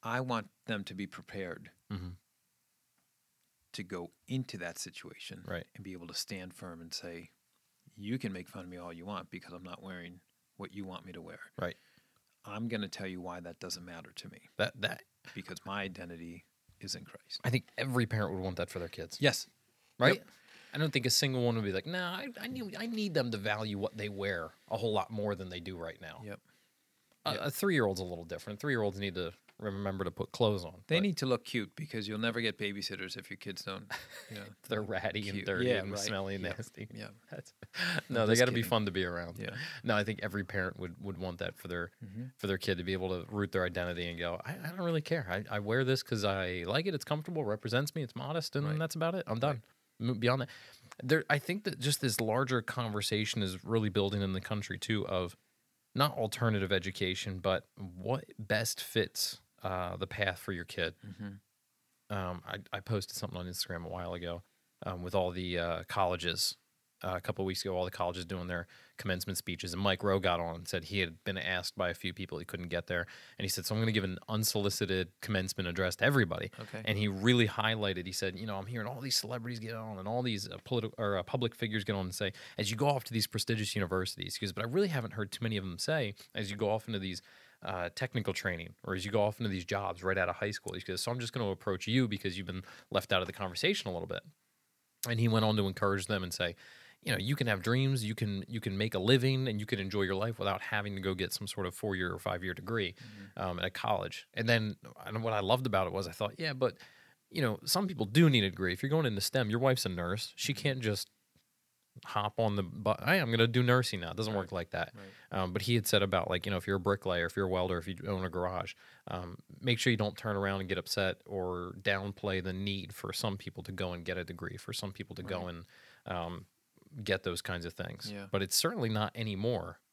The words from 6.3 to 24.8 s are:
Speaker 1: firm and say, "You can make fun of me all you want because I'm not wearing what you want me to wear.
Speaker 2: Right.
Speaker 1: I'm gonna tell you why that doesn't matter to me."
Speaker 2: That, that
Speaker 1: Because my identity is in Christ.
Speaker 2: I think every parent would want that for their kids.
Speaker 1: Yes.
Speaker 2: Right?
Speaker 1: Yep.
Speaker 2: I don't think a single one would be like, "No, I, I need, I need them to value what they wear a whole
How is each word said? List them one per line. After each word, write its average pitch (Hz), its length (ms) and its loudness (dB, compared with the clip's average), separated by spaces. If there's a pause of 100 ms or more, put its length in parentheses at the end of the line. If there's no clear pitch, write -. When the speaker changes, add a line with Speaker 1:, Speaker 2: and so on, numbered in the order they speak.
Speaker 1:
firm 85 280 -12
and 82 120 -12
say, 85 360 -10 (680)
"You 104 240 -4
can 104 140 -4
make 90 160 -10
fun 95 160 -12
of 90 40 -14
me 90 80 -12
all 87 140 -10
you 85 140 -12
want 95 260 -8
because 87 220 -14
I'm 87 100 -14
not 90 180 -12
wearing 90 380 -12 (380)
what 95 160 -10
you 101 100 -8
want 90 220 -10
me 92 80 -12
to 87 80 -10
wear. 82 180 -14 (180)
Speaker 2:
Right. 90 200 -2 (680)
Speaker 1:
I'm 107 240 -4
gonna 104 220 -2
tell 98 180 -6
you 92 140 -6
why 90 180 -8
that 85 220 -12
doesn't 90 240 -8
matter 85 300 -14
to - 140 -12
me." - 120 -18 (160)
Speaker 2:
That, - 240 2
that - 220 -2 (300)
Speaker 1:
Because - 320 -10
my 98 180 -4
identity 87 600 -10 (380)
is 95 140 -6
in 78 100 -10
Christ. - 400 -12
Speaker 2:
I 127 40 4
think 123 180 2 (100)
every 123 280 2
parent 104 300 0
would 92 80 -2
want 92 140 -2
that 87 120 0
for 92 100 -6
their 85 100 -4
kids. - 320 -10
Speaker 1:
Yes. - 260 4 (520)
Speaker 2:
Right? 156 160 8
Speaker 1:
Yep. - 120 -12 (460)
Speaker 2:
I - 60 -4
don't 156 120 2
think 123 140 2
a 127 40 4
single 131 340 4
one 120 120 6
would 110 100 2
be 101 60 2
like, 95 140 0
"No, 180 180 -2
I, 180 240 -4 (140)
I 208 60 -6
need, 254 300 -6
I 214 100 -4
need 214 260 0
them 127 180 4
to 110 60 -2
value 107 400 0
what 101 200 -2
they 104 120 -4
wear 98 420 -2 (180)
a - 80 -2
whole 110 160 0